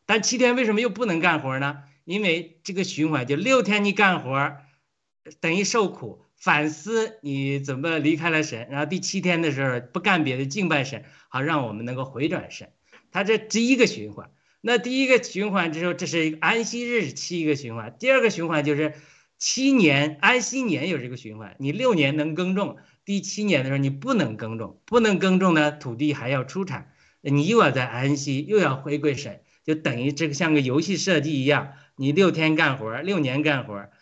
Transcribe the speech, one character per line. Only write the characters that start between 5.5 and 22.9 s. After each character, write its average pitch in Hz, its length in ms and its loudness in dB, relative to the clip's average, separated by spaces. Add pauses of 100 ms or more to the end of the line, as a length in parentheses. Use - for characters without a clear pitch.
于 190 120 0
受 202 240 2
苦， - 340 -14 (140)
反 156 320 2
思 220 540 -4
你 139 360 -4
怎 139 200 -6
么 165 180 -2
离 151 180 2
开 165 140 -2
了 156 140 2
神， 120 260 -8
然 139 100 -6
后 147 60 -2
第 170 140 -4
七 - 200 -6
天 170 220 2
的 156 100 0
时 135 160 -2
候 123 120 -2 (120)
不 185 80 -6
干 185 240 2
别 127 140 -2
的， 139 80 -4
敬 175 240 -2
拜 143 140 2
神， 107 200 -8 (240)
好 131 140 -4
让 147 240 0
我 107 80 -8
们 113 120 -10
能 127 100 -8
够 131 100 -6
回 139 240 -4
转 165 220 -6
神。 - 180 -18 (420)
他 196 120 -2
这 214 160 2
第 226 280 0
一 262 80 4
个 233 120 6
循 107 260 -10
环， 101 160 -18 (320)
那 240 160 2
第 254 240 -2
一 262 60 2
个 254 160 6
循 196 280 -4
环 170 220 0
之 165 140 -4
后， 175 80 -2
这 175 100 -8
是 160 200 0
一 156 60 0
个 156 80 -8
安 220 240 2
息 240 240 -6
日， 214 240 0
七 170 340 -6
个 151 100 2
循 127 180 -8
环。 113 260 -12
第 254 120 2
二 262 100 4
个 226 80 4
循 170 180 -4
环 151 160 0
就 147 120 2
是 151 180 -2 (460)
七 269 320 0
年， 151 500 4
安 247 180 4
息 254 220 -4
年 190 260 -2
有 160 120 -2
这 120 100 -10
个 123 80 -10
循 107 220 -16
环， 101 180 -16
你 139 140 -4
六 240 220 2
年 147 220 4
能 151 200 -2
耕 180 200 -2
种， 190 220 -4 (260)